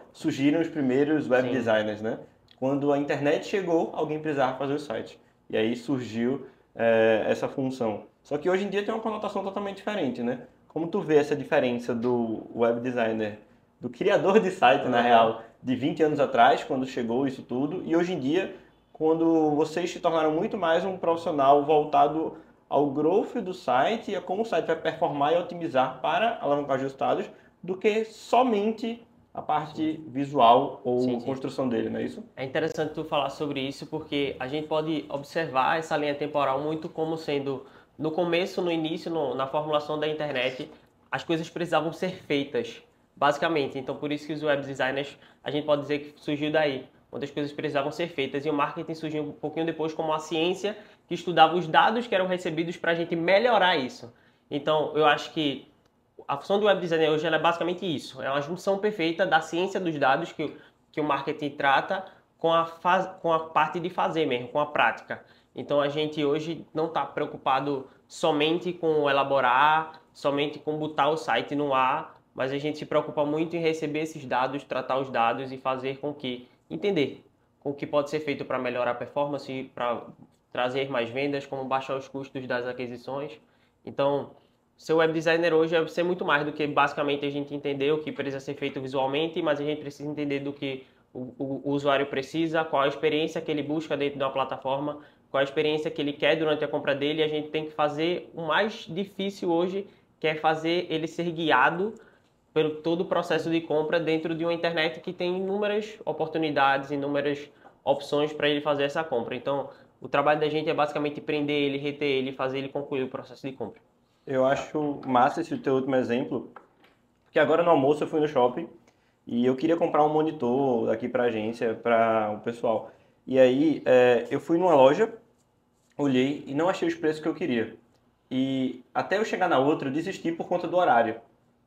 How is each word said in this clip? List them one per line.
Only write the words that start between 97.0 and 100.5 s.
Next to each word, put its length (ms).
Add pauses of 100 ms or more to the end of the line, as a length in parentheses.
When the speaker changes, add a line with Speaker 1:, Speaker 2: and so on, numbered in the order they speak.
Speaker 2:
A 60
gente 200
tem 180
que 60
fazer 640
o 80
mais 440
difícil 640
hoje, 360 (320)
que 80
é 80
fazer 560